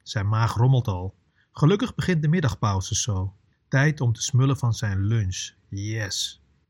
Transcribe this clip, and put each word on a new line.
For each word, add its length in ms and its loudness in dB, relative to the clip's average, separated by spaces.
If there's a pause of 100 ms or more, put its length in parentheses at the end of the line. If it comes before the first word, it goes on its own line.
Zijn 240 -4
maag 260 2
rommelt 340 4
al. 280 -4 (360)
Gelukkig 440 2
begint 260 0
de 60 0
middagpauze 680 0
zo. 400 -2 (320)
Tijd 340 2
om 120 2
te 80 -6
smullen 360 2
van 160 0
zijn 320 -2
lunch. 460 -2 (180)
Yes. 760 -8 (260)